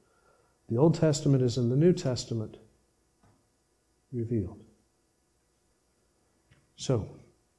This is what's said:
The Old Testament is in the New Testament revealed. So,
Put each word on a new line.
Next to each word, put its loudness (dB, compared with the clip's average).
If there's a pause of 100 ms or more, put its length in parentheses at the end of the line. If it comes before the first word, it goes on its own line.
(680)
The -2
Old 6
Testament 2
is 0
in 0
the 0
New 4
Testament -6 (1500)
revealed. -4 (2250)
So, -4 (500)